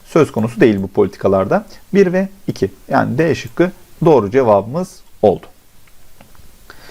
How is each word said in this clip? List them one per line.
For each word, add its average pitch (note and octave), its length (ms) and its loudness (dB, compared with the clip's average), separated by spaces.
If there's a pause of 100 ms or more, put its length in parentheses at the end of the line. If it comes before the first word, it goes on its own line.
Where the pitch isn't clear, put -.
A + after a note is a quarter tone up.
söz - 260 0
konusu A2+ 300 -4
değil G#2 220 2
bu F#2+ 40 -8
politikalarda. G2+ 800 -2 (280)
Bir F#3+ 200 2
ve F#3+ 160 -4 (180)
iki, - 240 -4 (180)
yani A#2+ 280 -2
D D#3 180 0
şıkkı - 360 -4 (340)
doğru A#2 260 4
cevabımız A#2+ 680 0 (220)
oldu. F#2 240 0 (1500)